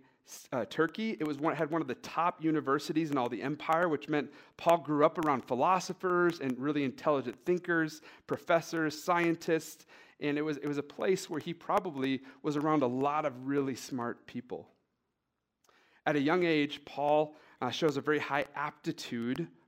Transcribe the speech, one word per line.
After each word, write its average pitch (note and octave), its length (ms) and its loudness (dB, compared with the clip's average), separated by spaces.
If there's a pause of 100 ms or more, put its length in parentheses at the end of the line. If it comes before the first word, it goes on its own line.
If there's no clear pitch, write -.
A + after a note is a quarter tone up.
(540)
uh, A#2 160 -2
Turkey. F#3 500 -2
It D#3 60 -2
was D3+ 100 -4
one, D3 180 0
had D3+ 160 -2
one D#3+ 120 -2
of C#3 60 -6
the A#2+ 80 -4
top E3 460 -2
universities D3+ 680 0
in C#3+ 80 0
all A#2+ 100 0
the G#2+ 140 -4
empire, D#3+ 480 0
which D3 180 -2
meant D3 240 -2 (240)
Paul E3+ 220 4
grew D3 260 4
up E3 140 6
around D3 260 2
philosophers F3 960 2
and C3 180 -2
really C#3+ 240 0
intelligent C3 640 0
thinkers, E3+ 560 0 (260)
professors, D#3+ 760 0
scientists, E3+ 800 0 (340)
and D3 200 0
it D3+ 40 0
was, D3+ 140 -2
it C#3 100 -8
was C#3+ 120 -2
a C#3 40 -4
place F#3 460 -2
where D#3 120 -4
he E3+ 120 -8
probably D3 720 -2 (200)
was D3+ 140 -2
around D3+ 280 2
a - 20 4
lot C#3+ 400 0
of C3 200 -6
really C#3 280 0
smart A#2+ 520 -6
people. F#2 400 -10 (1400)
At D3 100 2
a D3 40 2
young F3 240 2
age, D3 420 2
Paul, D3+ 500 0 (240)
uh, B2 100 -2
shows C#3+ 280 0
a - 20 -4
very D3 180 2
high C#3+ 360 -2
aptitude D3 920 -6 (220)